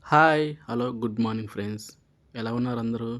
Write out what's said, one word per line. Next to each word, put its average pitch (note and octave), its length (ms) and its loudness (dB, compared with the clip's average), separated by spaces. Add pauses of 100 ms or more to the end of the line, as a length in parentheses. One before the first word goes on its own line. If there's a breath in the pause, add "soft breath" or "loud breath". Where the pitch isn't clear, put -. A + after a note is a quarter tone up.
హాయ్, D#3 380 6 (260)
హలో, A#2+ 180 0 (160)
గుడ్ A2+ 220 -4
మార్నింగ్ A2 280 -2
ఫ్రెండ్స్. G#2 340 -6 (540)
ఎలా A2+ 160 -4
ఉన్నారు B2 260 -2
అందరూ? A#2 260 -2 (120)